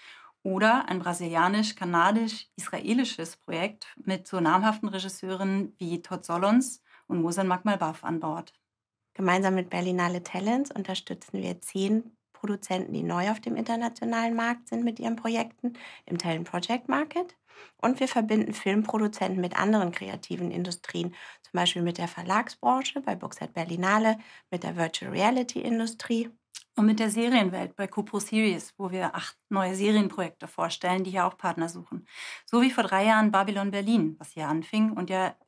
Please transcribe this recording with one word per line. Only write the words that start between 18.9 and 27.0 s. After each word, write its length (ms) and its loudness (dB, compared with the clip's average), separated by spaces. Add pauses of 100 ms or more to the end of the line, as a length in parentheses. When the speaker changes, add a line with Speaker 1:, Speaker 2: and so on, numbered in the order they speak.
Speaker 2:
mit 160 -2
anderen 360 2
kreativen 580 -6
Industrien, 640 -6 (280)
zum 100 -20
Beispiel 300 0
mit 160 -2
der 100 -4
Verlagsbranche 920 0
bei 140 -4
Boxert 380 -10
Berlinale, 640 2 (320)
mit 140 -6
der 120 -6
Virtual 360 -2
Reality 480 0
Industrie. 680 -2 (460)
Speaker 1:
Und 120 6
mit 140 6